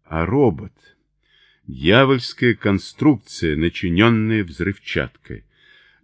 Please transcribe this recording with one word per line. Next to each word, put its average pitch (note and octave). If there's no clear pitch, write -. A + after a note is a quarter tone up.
а D#2+
робот — G#2
дьявольская A#2+
конструкция, G2
начинённая G#2+
взрывчаткой. D#2